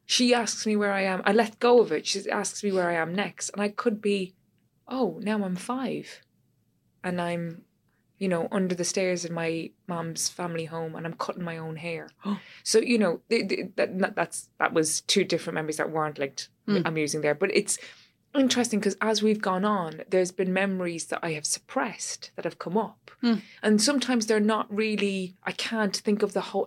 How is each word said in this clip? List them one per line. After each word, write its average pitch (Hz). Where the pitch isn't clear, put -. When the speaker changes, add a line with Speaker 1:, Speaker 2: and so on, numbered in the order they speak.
Speaker 1:
she 240
asks -
me 214
where 202
I 196
am. 190
I 202
let 226
go 240
of 175
it. -
She 202
asks -
me 208
where 185
I 175
am 165
next. 190
And 202
I 208
could 208
be, 196
"Oh, 247
now 208
I'm 185
five. 247
And 180
I'm, 170
you 196
know, 170
under 185
the 175
stairs 180
in 170
my 165
mom's 165
family 170
home 165
and 165
I'm 165
cutting -
my 165
own 160
hair." 160
Speaker 2:
Oh. 202
Speaker 1:
So, -
you 240
know, 185
th-, 214
th-, 190
that, 185
that, 185
that's, -
that -
was 156
two 190
different 170
memories 156
that 156
weren't 151
linked. 139
Speaker 2:
Mm. 196
Speaker 1:
I'm 165
using 151
there. 147
But 190
it's -
interesting 247
'cause 190
as 214
we've 214
gone 190
on, 175
there's 185
been 185
memories 185
that -
I 165
have 151
suppressed -
that -
have 165
come 175
up. -
Speaker 2:
Mm. 233
Speaker 1:
And 214
sometimes 254
they're 214
not 214
really, 202
I 185
can't 214
think 214
of 202
the 196
whole, 196